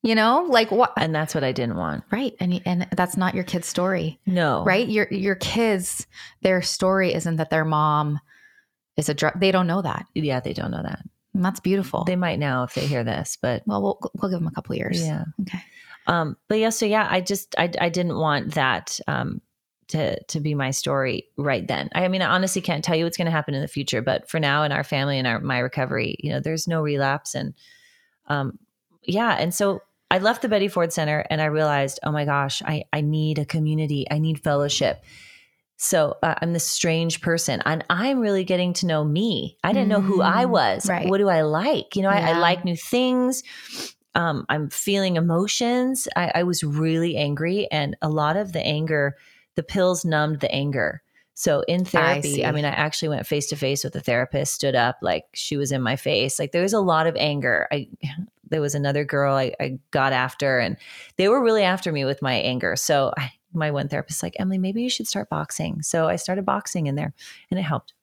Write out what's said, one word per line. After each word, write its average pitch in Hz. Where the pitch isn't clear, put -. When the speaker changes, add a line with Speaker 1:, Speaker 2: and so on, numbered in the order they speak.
Speaker 1:
You 226
know, 233
like, 233
what? 233
Speaker 2:
And 160
that's 151
what 147
I 131
didn't 117
want. 80
Speaker 1:
Right. 247
And, 180
y-, 180
and 180
that's 180
not 185
your 185
kid's 180
story. 180
Speaker 2:
No. 156
Speaker 1:
Right? 208
Your, 214
your 196
kids, 208
their 185
story 190
isn't 165
that 156
their 160
mom 151
is 156
a 147
drug, 156
they 190
don't 180
know 175
that. -
Speaker 2:
Yeah, 143
they -
don't -
know -
that. -
Speaker 1:
And 185
that's 190
beautiful. 185
Speaker 2:
They 180
might 180
now 131
if -
they -
hear 135
this, -
but 117
Speaker 1:
Well, 196
we'll, -
we'll 202
give 180
them 160
a 160
couple -
years. 170
Speaker 2:
Yeah. 156
Speaker 1:
Okay. 185
Speaker 2:
Um, 165
but 214
yeah, 220
so 220
yeah, 214
I 185
just, 190
I, 170
I 175
didn't 175
want 151
that, 131
um, -
to, -
to -
be 151
my 135
story 135
right 135
then. 69
I 180
mean, 185
I 160
honestly 185
can't 160
tell 175
you 160
what's 170
gonna 165
happen 151
in 139
the 156
future, 131
but -
for 165
now 147
in 147
our 143
family 139
and 131
our, 117
my 131
recovery, 123
you 147
know, 135
there's 156
no 165
relapse. 143
And, 143
um, 139
yeah. 208
And 175
so 196
I 190
left 220
the 254
Betty 202
Ford 170
Center 151
and 156
I 156
realized, 147
"Oh 151
my 147
gosh, 139
I, 151
I 151
need 156
a 143
community. 156
I 151
need 156
fellowship." 143
So, -
uh, 165
I'm 170
this 165
strange 165
person 165
and 160
I'm 247
really 202
getting 180
to -
know 156
me. 156
I 196
didn't 202
know 202
who 190
I 196
Speaker 1:
Mm, 247
Speaker 2:
was. 151
Speaker 1:
right. 180
Speaker 2:
What 196
do 202
I 165
like? 170
You 190
know, 196
I, 202
I 165
Speaker 1:
Yeah. 165
Speaker 2:
like 180
new 175
things. 254
Um, 165
I'm 147
feeling 190
emotions. 233
I, 175
I 175
was 180
really 160
angry, 156
and 147
a 156
lot 156
of 196
the 165
anger, 151
the 160
pills 180
numbed 151
the 143
anger. 139
So -
in 180
Speaker 1:
I -
Speaker 2:
therapy, 143
I -
Speaker 1:
see. 151
Speaker 2:
mean, 147
I 147
actually 151
went -
face 147
to 147
face 139
with -
the -
therapist, 131
stood 139
up, 123
like, 82
she -
was 139
in 131
my 123
face. 131
Like, 143
there 175
was 196
a 220
lot 165
of 165
anger. 135
I, 143
there 156
was 143
another 143
girl 139
I, 131
I 131
got 135
after, 131
and 104
they 190
were 254
really 220
after 185
me 139
with 139
my 131
anger. 117
So 143
I, 131
my 156
one 139
therapist 151
is -
like, 175
"Emily, 190
maybe 196
you 247
should -
start 202
boxing." 156
So 160
I 180
started 190
boxing 190
in 139
there, 147
and 185
it 185
helped. 147